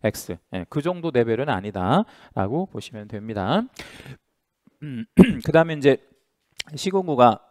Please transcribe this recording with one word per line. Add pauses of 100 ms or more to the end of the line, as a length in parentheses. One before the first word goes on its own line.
X. (160)
예,
그
정도
레벨은
아니다라고
보시면
됩니다. (1200)
음, (100)
<clears throat>
그다음에
이제 (760)
시군구가 (120)